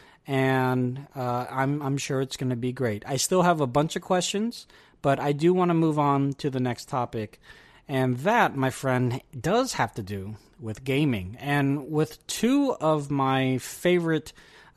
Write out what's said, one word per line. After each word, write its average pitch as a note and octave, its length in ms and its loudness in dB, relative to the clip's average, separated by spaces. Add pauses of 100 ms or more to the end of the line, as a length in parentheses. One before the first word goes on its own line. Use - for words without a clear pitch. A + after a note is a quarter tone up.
(260)
And, C3 880 0
uh, B2 360 -4
I'm, C#3 320 -2
I'm C#3 160 -2
sure C3+ 220 -4
it's C3 160 -6
gonna B2+ 200 -2
be B2 160 -4
great. A#2 340 -4
I C#3 100 -4
still F#3 260 2
have F3 180 4
a C#3+ 60 2
bunch C#3+ 300 0
of F3+ 60 -8
questions, G3 640 -2 (360)
but C#3 180 2
I C#3+ 120 0
do D#3 220 4
wanna F3+ 200 2
move D#3+ 240 2
on C#3 360 2
to - 160 -4
the C3 100 -2
next B2 280 -2
topic. A#2+ 520 -6 (480)
And C3 300 0
that, F3+ 380 2
my C3 140 0
friend, B2+ 500 0 (180)
does A3+ 360 0
have B2 200 -2
to A#2+ 80 -8
do G2+ 340 -8 (240)
with A2 240 -10
gaming. B2+ 560 0
And C#3+ 500 0
with D#3 380 -2
two C4+ 460 2
of D3+ 360 0
my C3 480 2
favorite, E3 720 0 (440)